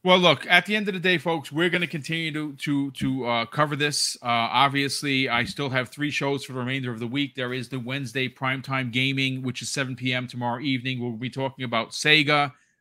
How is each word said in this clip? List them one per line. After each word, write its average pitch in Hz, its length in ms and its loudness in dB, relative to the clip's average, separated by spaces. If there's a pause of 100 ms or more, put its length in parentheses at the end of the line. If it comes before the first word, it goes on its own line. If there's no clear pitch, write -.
Well, 185 160 8
look, 170 300 6
at 180 180 6
the 208 100 0
end 208 120 -2
of 180 60 0
the 185 60 -6
day, 180 180 4
folks, 165 320 -2
we're 165 200 2
gonna 175 160 0
continue 160 460 -4
to, 151 220 -6
to, 139 360 -2
to, 131 360 -2
uh, 117 200 2
cover 147 300 0
this. 147 460 0
Uh, 123 40 -8
obviously, 135 1000 2
I 120 160 2
still 131 260 -4
have 127 180 -2
three 147 220 -4
shows 139 340 -2
for 135 80 -12
the 127 60 -8
remainder 127 320 -4
of 110 80 -8
the 120 80 -6
week. 135 300 -2
There 127 180 -4
is 123 140 -6
the 131 100 -6
Wednesday 127 500 -4
Primetime 131 640 -4
Gaming, 131 500 0
which 127 200 -4
is 113 80 -6
seven 131 260 -4
P 127 160 -2
M 127 140 -2
tomorrow 123 340 -4
evening. 131 400 -2
We'll 120 120 -4
be 117 180 -6
talking 131 340 -6
about 117 260 0
Sega. 147 640 4 (280)